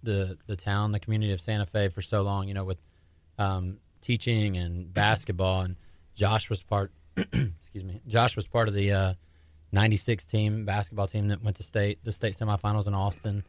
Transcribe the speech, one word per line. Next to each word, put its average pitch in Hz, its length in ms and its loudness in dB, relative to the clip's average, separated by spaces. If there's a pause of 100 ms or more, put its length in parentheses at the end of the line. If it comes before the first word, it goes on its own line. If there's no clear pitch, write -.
the, 98 420 0
the 101 120 -4
town, 104 340 0
the 104 80 0
community 107 320 0
of 92 80 0
Santa 104 260 -2
Fe 101 220 2
for 95 140 -6
so 101 200 0
long, 98 280 0
you 98 40 -6
know, 98 120 -4
with, 92 120 -4 (600)
um, 95 380 -2 (240)
teaching 110 560 0
and 87 360 -6
basketball. 95 680 2
And 92 160 -4 (380)
Josh 107 340 2
was 104 120 -4
part, 101 300 -2 (120)
<clears throat> - 140 -14
excuse 107 640 -2
me, 92 240 -10
Josh 117 280 4
was 104 100 -4
part 113 220 2
of 104 60 0
the, 101 180 2
uh, 95 220 2 (580)
ninety-six 107 540 2
team, 107 400 0
basketball 101 420 -2
team 104 220 0
that 98 140 0
went 104 140 0
to - 60 -14
state, 101 400 0
the 113 100 -4
state 101 220 -4
semifinals 104 520 0
in 101 60 0
Austin. 101 560 -2